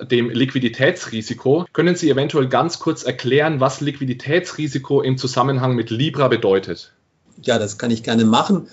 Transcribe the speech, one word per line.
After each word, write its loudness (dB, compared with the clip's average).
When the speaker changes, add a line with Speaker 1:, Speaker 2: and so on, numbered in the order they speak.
Speaker 1:
dem 0
Liquiditätsrisiko. 0
Können 2
Sie 0
eventuell 2
ganz 0
kurz -4
erklären, 0
was 0
Liquiditätsrisiko -4
im 0
Zusammenhang 0
mit -2
Libra 0
bedeutet? 0
Speaker 2:
Ja, 0
das -4
kann -4
ich 0
gerne 2
machen. 2